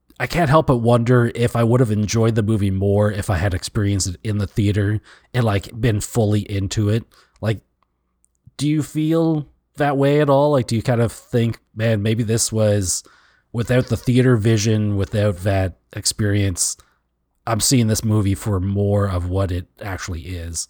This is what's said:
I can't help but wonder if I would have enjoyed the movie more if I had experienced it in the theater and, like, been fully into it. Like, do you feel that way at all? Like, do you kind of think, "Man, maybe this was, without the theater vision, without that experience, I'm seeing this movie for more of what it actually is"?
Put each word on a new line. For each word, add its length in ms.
I 80
can't 220
help 180
but 100
wonder 580
if 200
I 80
would 160
have 120
enjoyed 440
the 80
movie 280
more 400
if 180
I 80
had 160
experienced 540
it 160
in 140
the 100
theater 540
and, 100
like, 260
been 180
fully 500
into 400
it. 140
Like, 200
do 140
you 140
feel 640
that 200
way 240
at 80
all? 220
Like, 160
do 80
you 80
kind 180
of 100
think, 480
"Man, 280
maybe 200
this 280
was, 520
without 360
the 100
theater 400
vision, 580
without 420
that 400
experience, 840
I'm 140
seeing 260
this 160
movie 320
for 240
more 500
of 180
what 240
it 140
actually 460
is"? 420